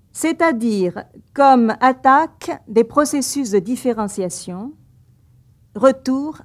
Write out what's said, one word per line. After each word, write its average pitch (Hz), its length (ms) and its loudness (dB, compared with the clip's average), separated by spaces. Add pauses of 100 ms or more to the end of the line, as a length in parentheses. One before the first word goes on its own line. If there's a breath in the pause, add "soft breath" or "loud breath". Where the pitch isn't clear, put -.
(120)
c'est-à-dire 233 920 -2 (280)
comme 254 460 4
attaque 269 880 2
des 226 160 2
processus 277 640 -2
de 202 80 0
différenciation, 208 1160 -6 (1000)
retour 262 720 0